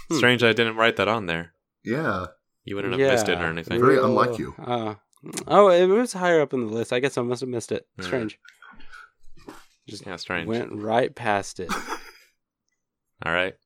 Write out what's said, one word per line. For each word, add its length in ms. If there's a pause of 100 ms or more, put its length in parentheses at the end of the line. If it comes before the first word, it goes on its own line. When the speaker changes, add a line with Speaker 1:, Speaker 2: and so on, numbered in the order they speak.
(100)
Speaker 1:
Hmm. 60
Speaker 2:
Strange 260
I 100
didn't 240
write 200
that 120
on 180
there. 260 (320)
Speaker 3:
Yeah. 420 (380)
Speaker 2:
You 120
wouldn't 220
have 140
missed 160
it 100
or 40
Speaker 1:
Yeah. 80
Speaker 2:
anything. 300
Speaker 3:
Very 140
Speaker 1:
Real, 120
Speaker 3:
unlike 320
you. 200
Speaker 1:
uh, 360 (520)
oh, 220
it 180
was 280
higher 280
up 100
in 140
the 60
list. 200
I 80
guess 160
I 60
must 180
have 80
missed 240
it. 140 (120)
Speaker 2:
Yeah. 60
Speaker 1:
Strange. 340 (1500)
Just 180
Speaker 2:
Yeah, 100
strange. 320
Speaker 1:
went 260
right 400
past 460
it. 120
Speaker 2:
<laughs> 1500
All 80
right. 220 (120)